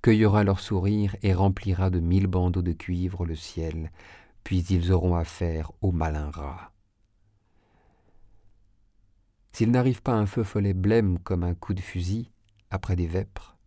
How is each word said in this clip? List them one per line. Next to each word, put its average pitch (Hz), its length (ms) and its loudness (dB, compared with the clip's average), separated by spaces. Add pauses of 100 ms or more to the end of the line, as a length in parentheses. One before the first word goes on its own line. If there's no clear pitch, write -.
cueillera 107 400 6
leurs 98 180 2
sourires 101 600 0
et 98 120 4
remplira 95 560 2
de 90 100 0
mille 90 260 2
bandeaux 90 360 0
de 87 100 -2
cuivre 90 520 -4
le 82 120 -6
ciel, 80 560 -8 (500)
puis 92 220 0
ils 87 260 0
auront 90 240 4
affaire 82 560 -4 (120)
au 98 100 0
malin 76 380 -4
rat. 71 420 -14 (2750)
S'il 113 180 0
n'arrive 127 320 2
pas 127 120 0
un 107 120 2
feu 117 160 -2
follet 101 320 0
blême 95 460 2
comme 87 240 -2
un 87 100 -2
coup - 200 -6
de 95 60 -6
fusil, 95 520 -6 (380)
après 95 260 -4
des 87 100 -2
vêpres - 500 -6 (100)